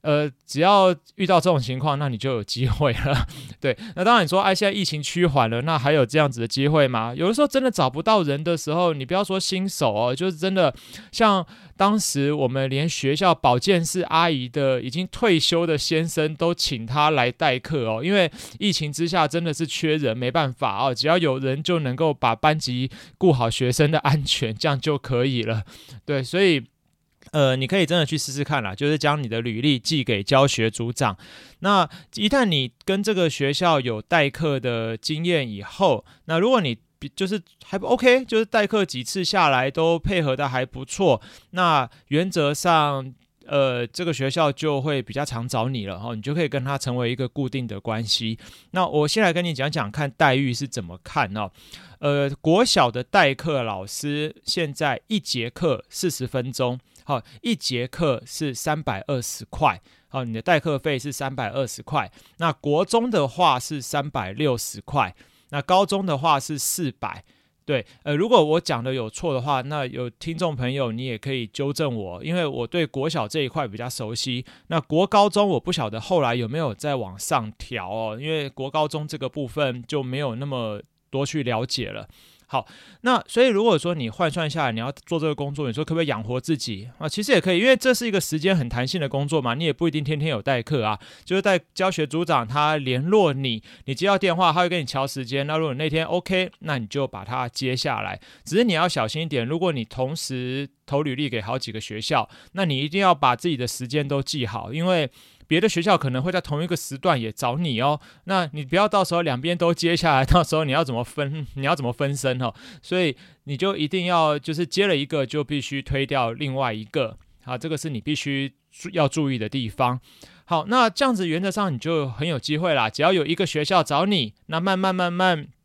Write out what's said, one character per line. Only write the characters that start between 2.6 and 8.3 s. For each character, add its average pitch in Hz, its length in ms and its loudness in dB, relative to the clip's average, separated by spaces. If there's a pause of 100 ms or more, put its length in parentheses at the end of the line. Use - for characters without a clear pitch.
会 127 240 2
了。 127 340 0 (160)
<laughs> - 180 -16
对， 131 160 0 (180)
那 180 100 -4
当 233 120 6
然 190 80 4
你 143 40 -2
说， 190 140 2
哎， 190 120 2
现 202 120 0
在 196 60 2
疫 196 120 -2
情 151 180 -4
趋 175 220 0
缓 135 240 4
了， 117 140 -2
那 156 160 0
还 139 140 2
有 143 120 6
这 139 140 2
样 147 120 4
子 120 100 -8
的 117 60 0
机 139 220 0
会 147 180 6
吗？ 120 300 -2
有 165 120 2
的 226 60 2
时 285 60 0
候 294 60 6
真 269 160 0
的 254 80 2
找 143 180 2
不 139 140 -4
到 214 200 4
人 143 200 0